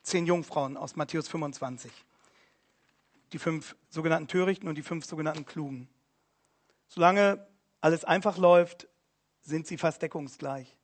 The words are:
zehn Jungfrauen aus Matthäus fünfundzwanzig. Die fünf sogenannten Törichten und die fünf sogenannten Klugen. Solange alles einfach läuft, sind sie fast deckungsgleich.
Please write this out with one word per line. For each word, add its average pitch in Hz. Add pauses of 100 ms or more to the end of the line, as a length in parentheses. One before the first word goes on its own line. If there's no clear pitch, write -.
zehn 175
Jungfrauen 156
aus -
Matthäus 156
fünfundzwanzig. 131 (1400)
Die 160
fünf - (100)
sogenannten 160
Törichten 185
und 156
die 151
fünf 165
sogenannten 156
Klugen. 135 (1000)
Solange 196 (320)
alles 160
einfach 190
läuft, 175 (500)
sind 156
sie 165
fast 160
deckungsgleich. 139